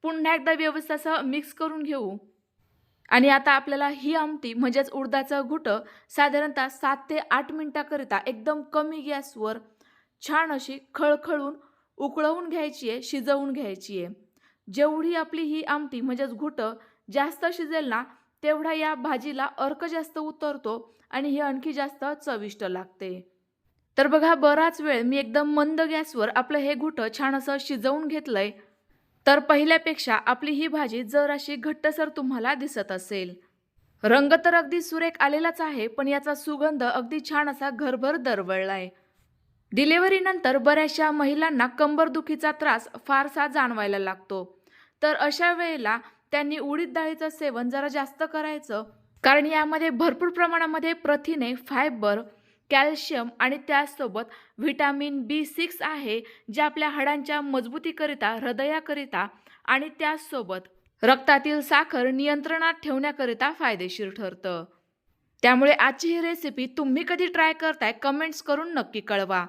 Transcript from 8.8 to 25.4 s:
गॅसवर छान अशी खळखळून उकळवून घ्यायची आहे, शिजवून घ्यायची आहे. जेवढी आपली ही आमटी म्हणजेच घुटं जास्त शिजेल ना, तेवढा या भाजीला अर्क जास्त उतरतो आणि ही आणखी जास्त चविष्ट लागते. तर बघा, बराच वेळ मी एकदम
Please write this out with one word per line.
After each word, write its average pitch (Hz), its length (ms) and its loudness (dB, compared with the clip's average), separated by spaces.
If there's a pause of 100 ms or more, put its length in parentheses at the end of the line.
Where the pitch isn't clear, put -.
गॅसवर 262 580 -8 (640)
छान 311 300 0
अशी 269 260 -8 (160)
खळखळून 294 600 0 (440)
उकळवून 311 500 -2
घ्यायची 302 420 -6
आहे, 247 120 -6
शिजवून 277 500 -2
घ्यायची 196 520 -8
आहे. 190 100 -12 (540)
जेवढी 311 460 0
आपली 320 280 -4
ही 311 220 -4
आमटी 285 360 -4
म्हणजेच 262 320 -4
घुटं 233 420 -4 (380)
जास्त 285 320 -2 (100)
शिजेल 320 340 -4
ना, 233 140 -2 (400)
तेवढा 311 300 0
या 311 220 0
भाजीला 269 540 -4 (100)
अर्क 277 260 -4
जास्त 320 340 -6
उतरतो 285 760 -6 (160)
आणि 277 180 -4
ही 285 120 0
आणखी 277 320 -4
जास्त 285 320 -6 (200)
चविष्ट 208 400 -6
लागते. 185 460 -8 (880)
तर 277 80 8
बघा, 311 280 6
बराच 311 460 6
वेळ 277 220 0
मी 254 160 2
एकदम 294 360 0